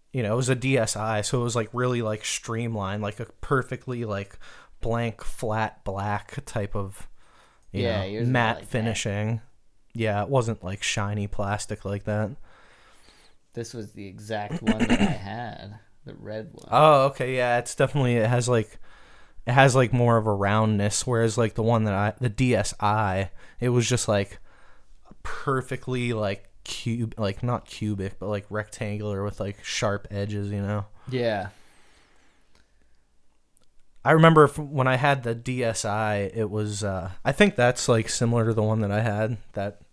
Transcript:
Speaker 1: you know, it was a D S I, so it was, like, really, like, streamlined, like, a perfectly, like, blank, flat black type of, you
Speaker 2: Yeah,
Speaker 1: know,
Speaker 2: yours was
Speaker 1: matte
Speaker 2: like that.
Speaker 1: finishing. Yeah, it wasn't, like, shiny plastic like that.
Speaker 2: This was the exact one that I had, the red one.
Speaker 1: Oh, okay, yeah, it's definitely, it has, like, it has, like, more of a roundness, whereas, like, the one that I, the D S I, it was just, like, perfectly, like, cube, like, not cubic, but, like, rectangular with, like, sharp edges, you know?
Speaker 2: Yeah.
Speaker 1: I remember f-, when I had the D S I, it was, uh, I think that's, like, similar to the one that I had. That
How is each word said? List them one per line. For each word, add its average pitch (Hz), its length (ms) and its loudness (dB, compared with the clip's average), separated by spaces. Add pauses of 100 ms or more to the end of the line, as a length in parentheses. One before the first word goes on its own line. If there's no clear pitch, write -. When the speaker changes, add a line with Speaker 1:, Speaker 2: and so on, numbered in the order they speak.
(120)
Speaker 1:
you 131 100 -2
know, 107 120 0
it - 20 2
was 127 120 0
a 131 60 2
D 127 240 0
S 110 180 0
I, 107 260 -2
so 127 180 -2
it 120 40 0
was, 117 120 -2
like, 110 160 -2
really, 123 280 0
like, 107 240 -4
streamlined, 110 760 -4
like, 104 180 -6
a 117 60 -8 (140)
perfectly, 127 640 -4
like, 101 340 -6 (420)
blank, 117 420 -2
flat 110 640 -2
black 101 640 -6
type 104 300 -4
of, 98 320 -6 (640)
you - 100 -2
Speaker 2:
Yeah, 113 180 0
Speaker 1:
know, 95 60 -4
Speaker 2:
yours 104 160 -6
was 120 80 0
Speaker 1:
matte 117 260 2
Speaker 2:
like 80 80 -12
that. - 60 -16
Speaker 1:
finishing. 110 720 -2 (540)
Yeah, 107 280 0
it 98 60 -4
wasn't, 117 340 0
like, 95 200 -8
shiny 104 440 -2
plastic 104 580 -4
like 101 200 -4
that. 107 260 -2 (1200)
Speaker 2:
This 117 200 -8
was 107 180 -12
the 101 140 -14
exact 104 560 -8
one 113 160 2
that 240 220 4
I 202 40 6
had, 107 760 -4 (260)
the - 100 -16
red 107 380 -12
one. - 180 -18
Speaker 1:
Oh, 139 360 6
okay, 131 300 -2
yeah, 120 220 2
it's - 160 -6
definitely, 131 420 2
it 110 120 4
has, 123 200 2
like, 113 300 0 (680)
it 120 60 0
has, 135 220 8
like, 127 180 4
more 120 260 6
of 107 100 2
a 107 60 4
roundness, 101 720 2
whereas, 117 320 2
like, 113 160 2
the 117 100 0
one 113 200 4
that 104 100 2
I, 104 260 2
the 127 80 0
D 123 260 2
S 104 240 0
I, 104 520 0 (280)
it 123 120 0
was 120 180 4
just, 123 180 0
like, 101 320 0 (840)
perfectly, 127 880 -2
like, 104 380 -4 (140)
cube, 117 520 -4
like, 98 280 -2
not 120 200 -2
cubic, 101 540 -6
but, - 100 -8
like, 104 220 -4
rectangular 104 760 -6
with, 101 160 -6
like, 101 240 -8
sharp - 460 -2
edges, 101 400 -4
you 101 100 -4
know? 101 240 -2 (240)
Speaker 2:
Yeah. 113 400 -2 (2500)
Speaker 1:
I 123 80 4
remember 160 320 10
f-, - 140 4
when 139 300 -2
I 127 80 4
had 135 260 2
the 117 120 -2
D 123 300 -4
S 113 220 -2
I, 104 480 0
it 107 160 -2
was, 104 340 -4
uh, 92 280 -4 (120)
I 135 80 2
think 202 240 4
that's, 123 320 2
like, 113 220 2
similar 117 360 0
to 113 60 2
the 107 120 0
one 110 160 0
that 101 100 0
I 104 100 0
had. 110 380 -2 (160)
That 101 260 -6 (120)